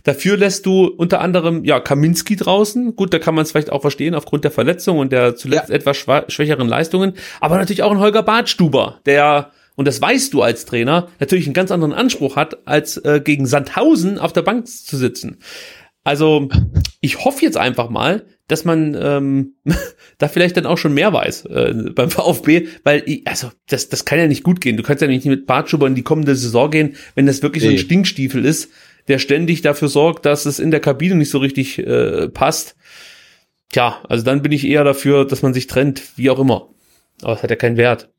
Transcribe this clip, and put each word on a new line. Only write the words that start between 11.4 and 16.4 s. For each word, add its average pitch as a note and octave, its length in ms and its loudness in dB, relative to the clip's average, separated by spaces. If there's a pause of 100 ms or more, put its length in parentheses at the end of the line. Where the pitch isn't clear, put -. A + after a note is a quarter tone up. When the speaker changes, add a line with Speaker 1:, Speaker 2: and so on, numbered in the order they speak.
Speaker 1:
einen C#3 80 -4
ganz F#3 160 0
anderen E3 240 0
Anspruch D#3 440 -2
hat, - 300 -4
als, D3 300 -2
äh, D3 260 0
gegen C#3 220 0
Sandhausen F#3 720 0
auf - 160 -4
der E3+ 80 0
Bank A3+ 260 -2
zu - 300 -10
sitzen. - 400 -4 (680)
Also, C#3+ 460 2 (500)